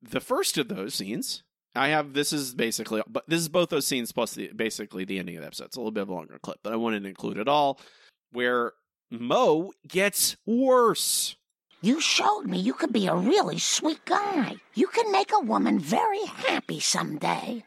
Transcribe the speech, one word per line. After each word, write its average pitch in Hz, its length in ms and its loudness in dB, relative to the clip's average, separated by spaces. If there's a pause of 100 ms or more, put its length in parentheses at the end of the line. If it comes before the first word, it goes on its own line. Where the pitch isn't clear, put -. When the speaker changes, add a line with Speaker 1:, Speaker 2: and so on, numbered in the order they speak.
Speaker 1:
the 123 180 -6
first 339 380 -2
of 254 100 0
those 107 260 -6
scenes. 113 480 -6 (340)
I 135 120 2
have, 151 240 0
this 143 200 0
is 135 220 -4
basically, 113 540 -2
but 113 180 -4
this 165 140 0
is 165 80 -2
both 170 220 2
those 147 160 0
scenes 123 260 -2
plus 113 220 -2
the, 101 140 -8
basically 107 560 -6
the 95 140 -4
ending 90 180 -8
of 82 60 -14
the 73 60 -12
episode. - 160 -14
It's - 120 -14
a 127 40 -10
little 110 100 -6
bit 110 120 -4
of 98 60 -6
a 92 60 -8
longer 76 260 -12
clip, - 220 -12
but 104 100 -6
I 113 40 -2
wanted 113 260 0
to 98 60 -10
include 95 280 -8
it 107 120 -2
all, 143 320 2 (500)
where 123 420 0 (380)
Mo 160 640 2 (160)
gets 190 480 0 (100)
worse. 240 880 4 (460)
Speaker 2:
You 254 200 4
showed 415 440 2
me 180 140 -2
you 196 160 0
could 302 180 -2
be 208 160 2
a - 80 4
really 208 420 2
sweet - 460 -2
guy. 370 520 0 (180)
You 277 120 4
can 453 240 0
make 392 220 2
a 427 80 6
woman 214 400 2
very 392 460 0
happy - 520 -2
someday. 170 880 -2